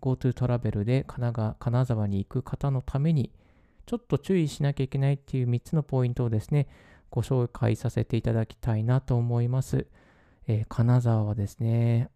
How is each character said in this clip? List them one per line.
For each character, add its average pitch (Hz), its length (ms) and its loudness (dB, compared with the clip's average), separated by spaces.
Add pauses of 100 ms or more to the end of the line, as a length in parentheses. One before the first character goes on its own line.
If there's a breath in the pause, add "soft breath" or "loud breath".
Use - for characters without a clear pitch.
GoTo 127 320 0
ト 123 140 -2
ラ 123 120 0
ベ 110 120 -2
ル 104 140 -2
で 127 200 2
金 120 280 -4
が-、 110 260 -4
金 123 280 0
沢 110 200 0
に 98 180 0
行 - 40 -10 (120)
く - 40 -6
方 - 260 -4
の 127 120 -2
た - 180 -4
め 165 120 2
に、 143 200 0 (540 soft breath)
ち - 80 -4
ょ - 20 -2
っ - 100 -16
と - 120 0
注 - 180 0
意 160 100 2
し - 160 -6
な 143 120 0
き - 80 -4
ゃ - 20 0
い 127 40 -4
け 139 100 -4
な 139 120 2
い 143 40 2
っ - 20 0
て - 220 -6
い 127 40 0
う 120 60 0
三 120 120 0
つ - 140 -6
の 156 80 2
ポ 127 220 0
イ 123 40 0
ン 120 60 -2
ト 123 120 0
を 113 40 0
で 110 80 0
す - 140 -4
ね、 147 160 2 (420 loud breath)
ご 120 120 0
紹 123 280 0
介 113 240 0
さ 117 160 -4
せ 113 140 0
て - 120 -2
い 113 60 0
た 113 100 0
だ 113 140 0
き - 100 -20
た 113 200 -2
い 110 80 0
な 127 160 4
と - 160 0
思 120 260 0
い 120 60 0
ま 127 140 0
す。 - 260 -2 (600 soft breath)
え 107 120 0
ー、 - 40 -6
金 120 360 4
沢 113 220 2
は 107 100 -2
で 104 120 -2
す - 120 -14
ね、 117 580 2